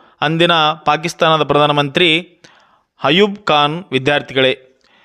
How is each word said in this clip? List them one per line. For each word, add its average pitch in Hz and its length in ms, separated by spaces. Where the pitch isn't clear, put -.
ಅಂದಿನ 165 300
ಪಾಕಿಸ್ತಾನದ 156 580
ಪ್ರಧಾನಮಂತ್ರಿ 147 920
ಅಯೂಬ್ 196 400
ಖಾನ್ 151 480
ವಿದ್ಯಾರ್ಥಿಗಳೇ. 131 640